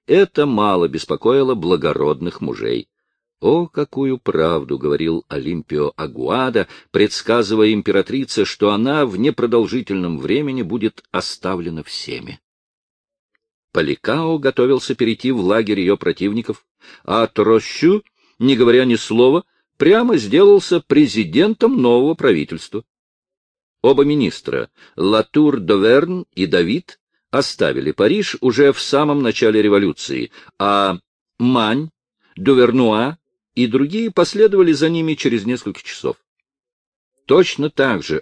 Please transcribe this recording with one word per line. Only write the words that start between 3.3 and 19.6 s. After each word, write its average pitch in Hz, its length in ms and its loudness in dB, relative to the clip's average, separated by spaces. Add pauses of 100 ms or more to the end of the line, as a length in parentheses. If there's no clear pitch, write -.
О, 160 280 0
какую 139 500 -4
правду 78 640 -2
говорил 80 480 -2
Олимпио 73 680 -6
Агуада, 90 720 -4 (220)
предсказывая 110 800 0
императрице, 104 760 -2
что 104 260 -2
она 135 340 0
в 98 120 -6
непродолжительном 110 1000 -2
времени 131 460 -4
будет 104 480 -6
оставлена 87 720 -8
всеми. - 560 -14 (1300)
Паликао 139 640 -2
готовился 131 560 0
перейти 117 360 -2
в 120 80 -2
лагерь 101 420 0
ее 92 160 0
противников, 104 680 -6 (380)
а 110 240 -2
Трощу, 113 760 0 (360)
не 131 160 2
говоря 123 300 4
ни 120 100 2
слова, 131 480 2 (340)